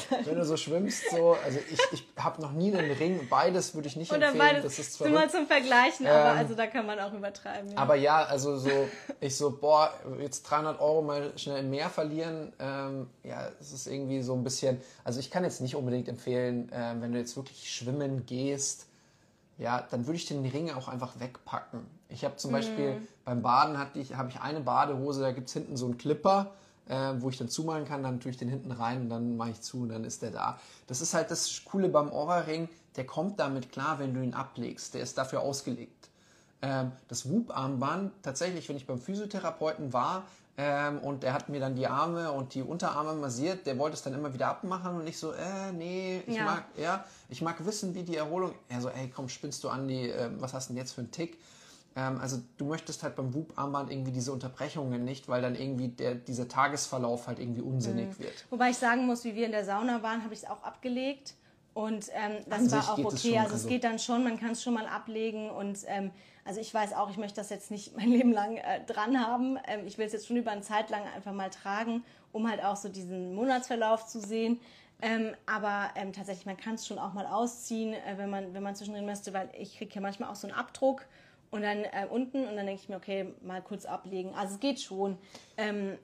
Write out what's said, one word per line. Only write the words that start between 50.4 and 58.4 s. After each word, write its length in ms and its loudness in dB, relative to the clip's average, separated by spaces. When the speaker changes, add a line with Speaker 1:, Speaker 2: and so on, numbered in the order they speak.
Speaker 2:
was 140 -4
hast 140 -6
denn 80 -4
jetzt 160 -8
für 80 -8
einen 100 -6
Tick?“ 260 -6
Ähm, 240 0
also 200 -4
du 80 -2
möchtest 380 -4
halt 120 -4
beim 200 -2
Whoop-Armband 560 -4
irgendwie 200 -4
diese 200 -2
Unterbrechungen 760 -4
nicht, 240 -6
weil 140 2
dann 120 0
irgendwie 340 -2
der, 260 -2
dieser 320 -6
Tagesverlauf 800 0
halt 100 -4
irgendwie 240 -4
unsinnig 560 0
Speaker 1:
Mhm. 60 -10
Speaker 2:
wird. 100 -8